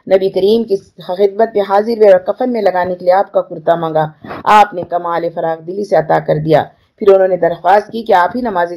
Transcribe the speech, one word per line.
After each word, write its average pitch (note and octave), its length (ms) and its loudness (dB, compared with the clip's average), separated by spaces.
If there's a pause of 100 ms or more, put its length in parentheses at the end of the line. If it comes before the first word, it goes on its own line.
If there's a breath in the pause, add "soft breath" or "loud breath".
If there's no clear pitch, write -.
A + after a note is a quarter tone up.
نبی F#3+ 240 0
کریم G3+ 340 0
کی G3 120 -4
خدمت G3 800 -2
میں G3+ 140 0
حاضر G#3 240 0
ہوئے G#3+ 200 4
اور F#3 80 4
کفن A#3+ 320 -4
میں A3+ 100 -4
لگانے F3+ 320 -2
کے F3+ 100 -12
لیے F3+ 100 2
آپ G3 180 -2
کا G3 80 0
کرتا E3+ 340 -4
مانگا۔ D#3+ 340 -2 (360 loud breath)
آپ G#3 300 4
نے F3+ 140 -8
کمال E3+ 360 -4 (100)
فراخ E3 320 -6
دلی G3 180 -8
سے G3 120 0
عطا D#3 220 2
کر D#3 160 -2 (100)
دیا۔ D3+ 200 2 (340)
پھر G3 160 6
انہوں F#3+ 140 4
نے F#3 80 -2
درخواست F3 560 0
کی A3+ 100 -8
کہ A3 100 0
آپ F3+ 240 2
ہی B3+ 40 -6
نماز F3+ 360 -4